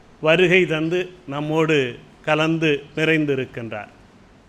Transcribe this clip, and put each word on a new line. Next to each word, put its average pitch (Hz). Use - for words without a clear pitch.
வருகை 170
தந்து 160
நம்மோடு 151
கலந்து 160
நிறைந்திருக்கின்றார். 131